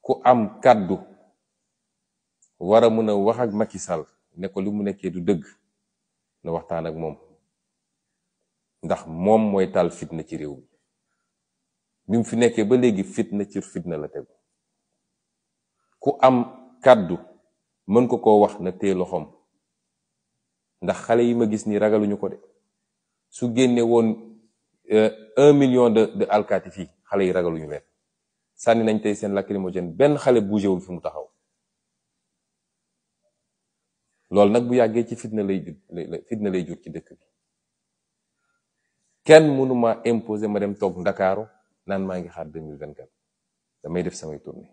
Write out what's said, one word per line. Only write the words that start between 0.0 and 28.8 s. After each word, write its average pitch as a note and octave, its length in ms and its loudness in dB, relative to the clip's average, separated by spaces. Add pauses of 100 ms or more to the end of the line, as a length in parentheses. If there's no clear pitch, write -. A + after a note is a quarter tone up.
ku - 220 -2
am A#2 360 2
kàddu G2 380 2 (1600)
war G#2+ 240 4
a A#2 60 6
mën A2 200 0
a G#2 60 0
wax G#2+ 240 0
ak A#2 140 -2
Macky G#2 260 -6
Sall E2 240 -8 (320)
ne F2+ 120 -10
ko G2 140 -10
li G2+ 100 -4
mu G#2 120 -6
nekkee G2 280 -8
du F2 100 -10
dëgg, F2 220 -2 (1000)
na E2+ 80 -10
waxtaan E2 360 -8
ak D#2+ 80 -10
moom. D#2 200 -10 (1700)
Ndax E2+ 240 -6
moom F#2+ 340 2 (100)
mooy F#2+ 200 0
taal F2 200 0
fitna D#2+ 320 -12
ci - 140 -12
réew D2 180 -12
mi. B1+ 120 -20 (1400)
Bi G#2 100 0
mu A#2 60 0
fi A2+ 120 -6
nekkee A2+ 300 2
ba A#2+ 120 4
léegi, A2+ 260 2
fitna G2+ 420 -6
ci G2 160 -10
fitna E2+ 360 -10
la D2+ 100 -10
tegu. - 260 -16 (1700)
Ku - 200 -2
am C3 160 6 (460)
kàddu F#2+ 360 4 (720)
mën A#2 200 4
ko B2 100 -2
koo G#2+ 240 6
wax, - 180 0
na F#2 120 -6
téye G2 220 -4
loxoom. F2+ 320 -4 (1600)
Ndax F#2 240 -4
xale A#2 180 2
yi A#2+ 120 2
ma A#2 140 0
gis G#2 160 -6
nii G#2 140 -2
ragaluñu G#2 380 0
ko G2 120 -6
de. - 80 -14 (920)
Su A#2+ 260 -6
génne B2 260 2
woon, A#2 260 4 (840)
euh, G#2+ 180 4 (280)
un D3 160 8
million B2+ 360 4
de, A2 160 4 (120)
de G2 80 -2
alkaati G2+ 460 -2
fii, F2+ 180 -14 (200)
xale G2 160 -2
yi F2+ 60 0
ragaluñu E2+ 380 -4
leen. D2 140 -12 (800)
Sànni A2+ 220 2